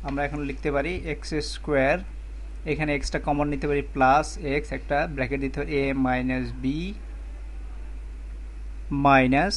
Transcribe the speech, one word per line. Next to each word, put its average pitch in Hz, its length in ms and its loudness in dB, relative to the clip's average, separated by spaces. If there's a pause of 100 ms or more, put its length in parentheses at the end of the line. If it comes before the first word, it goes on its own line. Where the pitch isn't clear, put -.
আমরা 139 180 -2
এখন 147 140 -4 (100)
লিখতে 147 260 -4
পারি 151 160 0 (200)
এক্স - 180 -8 (220)
স্কয়ার, 143 460 2 (720)
এখানে 151 240 0
এক্সটা 143 300 -2
কমন 147 280 2
নিতে 139 160 -2
পারি 143 120 2 (120)
প্লাস 139 320 6 (280)
এক্স, 147 140 -2 (100)
একটা 143 200 0 (160)
ব্র্যাকেট 135 300 -2
দিতে 135 160 -4
পারি 156 100 -4 (120)
a - 20 2 (220)
minus 127 400 0 (160)
b - 20 -6 (2500)
minus 139 500 8